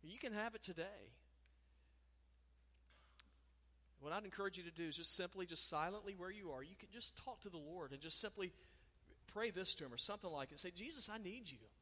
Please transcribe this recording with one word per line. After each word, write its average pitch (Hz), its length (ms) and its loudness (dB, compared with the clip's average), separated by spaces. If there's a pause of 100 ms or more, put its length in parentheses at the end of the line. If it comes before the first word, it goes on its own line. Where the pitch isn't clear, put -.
You 180 160 -8
can 233 140 2
have 220 200 4
it 220 80 -6
today. 175 520 -2 (3000)
What 143 100 -2
I'd 208 140 0
encourage 196 320 2
you 180 80 -4
to 170 60 -4
do 165 120 0
is 156 140 2
just - 180 4
simply, 185 300 2
just 170 240 4
silently 196 460 2
where 180 140 -2
you 196 220 -4
are, 131 100 -2
you 170 160 -8
can 208 140 -12
just 226 240 0
talk 240 260 -6
to 202 80 -4
the 170 80 -4
Lord 151 360 -4
and 139 80 -6
just 160 180 4
simply 196 320 2 (760)
pray 220 220 2
this 185 260 2
to 156 100 -4
him 123 80 -4
or 117 40 -2
something 202 320 2
like 143 220 0
it. 143 80 -6
Say, 180 120 0
"Jesus, 240 380 0
I 214 80 -2
need 208 320 -4
you. 131 80 -8 (240)